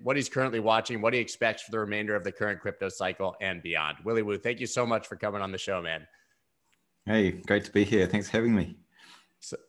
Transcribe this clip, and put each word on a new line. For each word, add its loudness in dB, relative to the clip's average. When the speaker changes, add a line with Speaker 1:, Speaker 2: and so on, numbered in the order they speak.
Speaker 1:
what 0
he's 0
currently 0
watching, 2
what 2
he 2
expects 0
for -16
the -2
remainder -2
of -2
the -2
current -2
crypto -6
cycle -4
and -4
beyond. -2
Willy 0
Woo, -2
thank -4
you -6
so 0
much 0
for -12
coming -4
on -6
the -6
show, -2
man. -6
Speaker 2:
Hey, 4
great 2
to -14
be 6
here. 4
Thanks -2
for 0
having 4
me. 0
Speaker 1:
So, -12